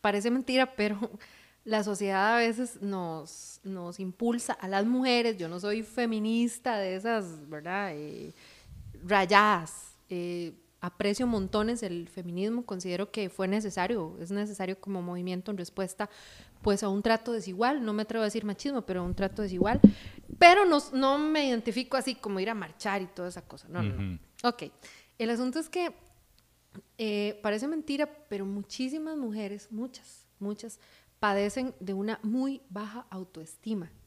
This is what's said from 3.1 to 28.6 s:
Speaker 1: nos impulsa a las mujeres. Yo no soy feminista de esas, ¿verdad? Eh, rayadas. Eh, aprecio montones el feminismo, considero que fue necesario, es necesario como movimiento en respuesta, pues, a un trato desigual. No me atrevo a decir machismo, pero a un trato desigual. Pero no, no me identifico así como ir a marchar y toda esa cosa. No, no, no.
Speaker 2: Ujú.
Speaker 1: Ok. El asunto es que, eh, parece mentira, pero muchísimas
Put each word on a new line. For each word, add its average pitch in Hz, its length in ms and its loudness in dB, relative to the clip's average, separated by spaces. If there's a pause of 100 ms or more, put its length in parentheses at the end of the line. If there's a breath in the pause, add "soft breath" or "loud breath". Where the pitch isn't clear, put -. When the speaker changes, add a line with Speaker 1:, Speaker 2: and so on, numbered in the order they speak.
Speaker 1:
nos 180 360 -8
impulsa 233 540 -2
a - 140 -6
las 196 180 2
mujeres. 240 520 4
Yo 170 100 -4
no 175 120 -6
soy 208 240 -2
feminista 226 920 0
de 190 180 -2
esas, 190 540 -4
¿verdad? 175 440 -4
Eh, 151 400 -10 (720 loud breath)
rayadas. 196 920 4 (140)
Eh, 175 440 -4 (280)
aprecio 202 460 0
montones 214 560 0
el 175 260 -6
feminismo, 196 560 -4
considero 185 460 -4
que 202 180 -4
fue 190 180 -2
necesario, 190 720 0
es 170 120 -8
necesario 196 500 -4
como 190 220 -4
movimiento 180 480 -6
en 202 60 -4
respuesta, 185 520 -6 (540 loud breath)
pues, 202 200 4
a 202 60 0
un 196 140 0
trato 226 280 2
desigual. 226 540 0
No 214 80 0
me 214 100 0
atrevo 226 200 -2
a - 20 2
decir 208 200 -2
machismo, 240 360 -4
pero 180 200 -2
a - 20 -2
un 180 120 -2
trato 190 280 -2
desigual. 190 360 2 (600 loud breath)
Pero 370 260 12
no, 311 140 6 (140)
no 269 260 4
me 302 300 2
identifico 240 480 -2
así 254 180 -2
como 202 240 -6
ir 196 100 -2
a 226 60 -4
marchar 196 480 -4
y 180 40 -8
toda 180 220 -8
esa 175 140 -14
cosa. - 260 -20
No, 107 140 -2
no, 101 120 0
no. 92 200 -4
Speaker 2:
Ujú. - 320 -6
Speaker 1:
Ok. 233 240 -4 (480 loud breath)
El 226 100 0
asunto 254 300 -2
es 320 100 -6
que, 349 240 -2 (1040)
eh, 208 460 -2
parece 214 240 0
mentira, 294 420 -2 (200)
pero 196 160 -4
muchísimas 262 720 -6